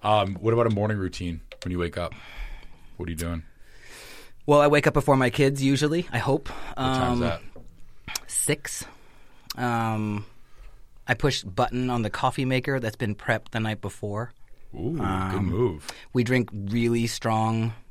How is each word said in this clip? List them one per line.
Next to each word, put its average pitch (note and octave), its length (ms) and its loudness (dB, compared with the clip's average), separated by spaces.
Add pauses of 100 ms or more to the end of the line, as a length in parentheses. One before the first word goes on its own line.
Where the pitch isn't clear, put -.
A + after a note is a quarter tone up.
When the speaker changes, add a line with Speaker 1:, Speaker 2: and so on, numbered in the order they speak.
Speaker 1:
Um, G#2 340 4
what G#2 180 2
about A#2 120 4
a A2 40 4
morning G#2 280 2
routine F2 420 -4 (240)
when F2+ 80 -2
you F2 60 -2
wake F2 200 -2
up? F2 160 -4 (840)
What F2 100 -8
are - 20 -6
you D#2+ 60 -6
doing? E2 260 -4 (1040)
Speaker 2:
Well, D3 140 8
I D3 80 8
wake D3 180 6
up D3+ 80 4
before C#3 220 6
my B2+ 140 4
kids C#3 320 4
usually, C#3+ 500 4
I A#2 60 0
hope. C3+ 300 0
Speaker 1:
What - 280 -8
time's C3 380 2
Speaker 2:
Um, A#2+ 60 2
Speaker 1:
that? E2+ 200 0 (840)
Speaker 2:
six. - 580 -2 (720)
Um, A2 680 0 (800)
I B2 80 2
push C#3 280 0
button B2 480 0
on A#2+ 120 0
the G#2+ 80 0
coffee C3 340 0
maker C3 360 0
that's A2+ 160 -4
been G#2 180 -2
prepped - 360 -2
the A2+ 100 -2
night G#2+ 200 -2
before. G#2 520 -6 (420)
Speaker 1:
Ooh, A#2+ 240 -4
good G#2+ 60 -2
Speaker 2:
Um, F#2+ 420 0
Speaker 1:
move. F#2 440 0 (220)
Speaker 2:
we B2 120 4
drink B2 280 2
really A#2 540 2
strong A2+ 680 2 (180)